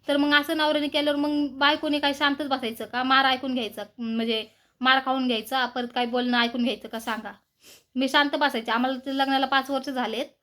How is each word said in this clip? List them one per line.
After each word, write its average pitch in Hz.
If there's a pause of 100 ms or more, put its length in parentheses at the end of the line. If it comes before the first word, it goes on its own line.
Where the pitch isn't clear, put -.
तर 285
मग 294
असं 311
नवऱ्याने 302
केल्यावर 294
मग 294
बायकोने 294
काय 285
शांतच 285
बसायचं 240
का? 247
मार 269
ऐकून 262
घ्यायचा, 220 (140)
म्हणजे, 226 (360)
मार 262
खाऊन 262
घ्यायचा, 247
परत 240
काय 247
बोलणं 247
ऐकून 240
घ्यायचं 220
का? 226
सांगा. 220 (640)
मी 254
शांत 294
बसायचे. 240
आम्हाला 254
तर 277
लग्नाला 269
पाच 262
वर्ष 269
झालेत 247 (180)